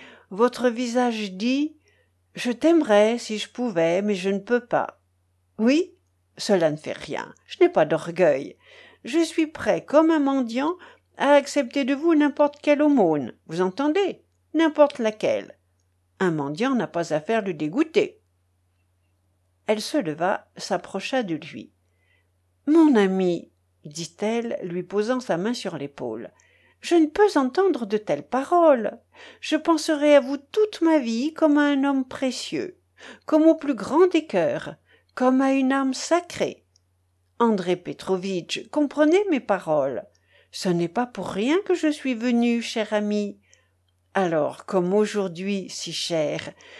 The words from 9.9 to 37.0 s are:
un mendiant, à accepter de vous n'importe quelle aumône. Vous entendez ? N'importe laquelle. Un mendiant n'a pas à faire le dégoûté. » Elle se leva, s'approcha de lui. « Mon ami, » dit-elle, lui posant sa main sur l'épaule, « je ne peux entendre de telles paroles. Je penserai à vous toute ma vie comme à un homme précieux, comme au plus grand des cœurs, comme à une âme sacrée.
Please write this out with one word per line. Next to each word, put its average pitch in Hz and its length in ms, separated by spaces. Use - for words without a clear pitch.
un 311 100
mendiant, 277 560
à 277 160
accepter 285 520
de 269 100
vous 320 200
n'importe 294 480
quelle 294 200
aumône. 175 520
Vous 165 140
entendez ? 302 640
N'importe 302 440
laquelle. 190 600
Un 185 100
mendiant 156 440
n'a 196 120
pas 165 260
à 156 80
faire 226 220
le 190 120
dégoûté. » 165 680
Elle 214 140
se - 180
leva, 165 580
s'approcha 196 640
de 170 120
lui. « - 380
Mon 302 280
ami, » 190 560
dit-elle, 208 800
lui 180 200
posant 208 380
sa 190 160
main 214 180
sur 170 240
l'épaule, « 120 520
je - 140
ne 320 120
peux 403 320
entendre 269 460
de 208 140
telles 147 280
paroles. 277 720
Je - 160
penserai 302 600
à 269 40
vous 277 180
toute - 420
ma 320 180
vie 240 360
comme 294 240
à 294 60
un 285 200
homme 269 220
précieux, - 720
comme 311 160
au 320 120
plus 285 200
grand 247 320
des 320 200
cœurs, 147 500
comme 262 280
à 269 100
une 269 200
âme 269 200
sacrée. - 720